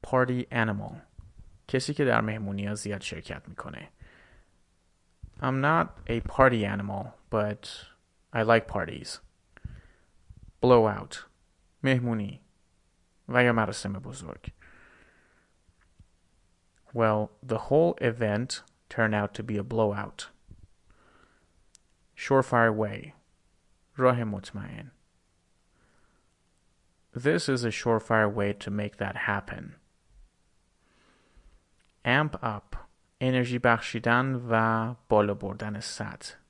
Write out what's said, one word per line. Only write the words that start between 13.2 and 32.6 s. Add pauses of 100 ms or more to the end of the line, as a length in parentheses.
و
یا
مراسم
بزرگ. (2500)
Well, (160)
the
whole
event (260)
turned
out
to
be
a
blowout. (1900)
Surefire
way. (840)
راه
مطمئن. (2250)
This
is
a
surefire
way
to
make
that
happen. (2250)
Amp
up. (460)